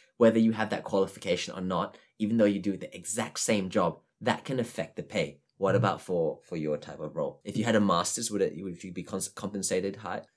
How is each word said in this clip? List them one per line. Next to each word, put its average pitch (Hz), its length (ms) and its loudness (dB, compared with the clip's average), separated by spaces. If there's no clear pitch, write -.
whether 113 200 8
you 113 140 6
have 107 180 0
that - 140 -4
qualification 95 720 -2
or 95 60 -8
not, 92 360 -2
even 107 180 0
though 110 80 8
you 101 140 4
do 95 180 -2
the - 180 -12
exact 110 440 -6
same 101 300 0
job, 87 300 0
that 110 240 -2
can 131 140 -4
affect - 380 -6
the - 60 -10
pay. 78 360 -4
What 95 180 2
about 101 260 2
for, 85 420 0
for - 140 -8
your 76 200 -2
type - 220 -12
of 76 160 -10
role? 73 300 -4
If 104 100 -6
you 107 80 0
had 113 140 4
a - 20 8
master's, 95 500 2
would 101 120 0
it, 92 200 0
would 92 220 -8
you 95 80 -10
be 87 120 -8
cons-, 95 260 -6
compensated 95 680 -4
high? - 260 -8